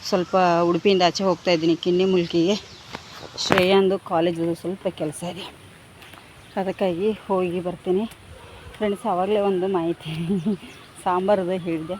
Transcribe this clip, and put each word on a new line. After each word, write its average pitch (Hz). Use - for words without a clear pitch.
ಸ್ವಲ್ಪ 185
ಉಡುಪಿಯಿಂದ 180
ಆಚೆ 196
ಹೋಗ್ತಾ 165
ಇದ್ದೀನಿ 165
ಕಿನ್ನಿಮುಲ್ಕಿಗೆ. 180
ಶ್ರೇಯಾಂದು 196
ಕಾಲೇಜದು 165
ಸ್ವಲ್ಪ 190
ಕೆಲಸ 156
ಇದೆ, 175
ಅದಕ್ಕಾಗಿ 190
ಹೋಗಿ 185
ಬರ್ತೀನಿ. 185
ಫ್ರೆಂಡ್ಸ್, 202
ಆವಾಗಲೇ 196
ಒಂದು 185
ಮಾಹಿತಿ 165
<laughs> -
ಸಾಂಬಾರದು 185
ಹೇಳಿದೆ 165